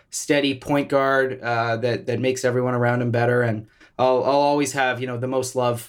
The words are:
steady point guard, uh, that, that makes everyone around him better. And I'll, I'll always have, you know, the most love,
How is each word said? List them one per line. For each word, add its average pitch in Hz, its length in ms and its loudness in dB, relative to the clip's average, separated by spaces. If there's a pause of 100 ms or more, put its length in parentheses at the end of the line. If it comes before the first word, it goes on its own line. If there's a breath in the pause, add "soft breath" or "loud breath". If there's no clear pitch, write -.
(120)
steady 139 420 0
point 143 360 -2
guard, 135 520 0
uh, 117 360 -2
that, 117 280 -2
that 120 140 -2
makes 127 260 -2
everyone 127 300 0
around 120 260 2
him 123 80 -2
better. 120 320 2
And 107 260 -2 (300 soft breath)
I'll, 127 280 2
I'll 131 60 2
always 143 420 2
have, 127 260 0
you 127 80 -4
know, 123 100 -6
the 123 100 -4
most 131 280 -2
love, 120 340 0